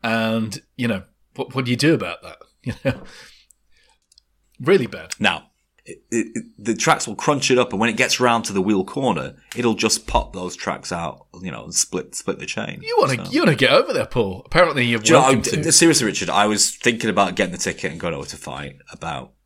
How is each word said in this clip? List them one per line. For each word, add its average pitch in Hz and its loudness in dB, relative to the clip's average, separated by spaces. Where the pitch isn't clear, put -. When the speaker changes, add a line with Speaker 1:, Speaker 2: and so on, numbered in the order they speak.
Speaker 1:
and, 113 -2
you 120 -2
know, 98 -2
what, - -8
what 131 -2
do 120 -2
you 120 0
do 147 4
about 90 -4
that? - -18
<laughs> - -20
You 120 -6
know, 135 -2
really 151 4
bad. 85 -12
Speaker 2:
Now, 87 0
it, - -16
it, 113 -2
the 107 -2
tracks - 0
will 107 -8
crunch 143 0
it 127 6
up, 123 2
and 98 -4
when 113 2
it 107 -4
gets 123 0
round 117 2
to 110 -6
the 95 2
wheel 95 2
corner, 92 -4
it'll 117 2
just - 0
pop - -4
those 90 -8
tracks - -8
out, 85 -8
you 92 -8
know, 57 -12
and 87 -14
split, - -4
split - -6
the - -12
chain. - -8
Speaker 1:
You 453 -4
wanna, 131 2
Speaker 2:
So. - -10
Speaker 1:
you 294 2
wanna 185 6
get 123 4
over 180 4
there, 143 -2
Paul. 101 -2
Apparently, 160 4
you're 117 0
Speaker 2:
Do 110 -2
you 165 6
know, 147 8
Speaker 1:
welcome 131 2
Speaker 2:
I, - -2
Speaker 1:
to. 165 0
Speaker 2:
seriously, 160 6
Richard, 95 -2
I 95 4
was 107 0
thinking 113 0
about 92 2
getting 90 -2
the - -10
ticket 87 -4
and 85 -12
going 85 -6
over 71 -10
to - -14
fight 71 -12
about 65 -10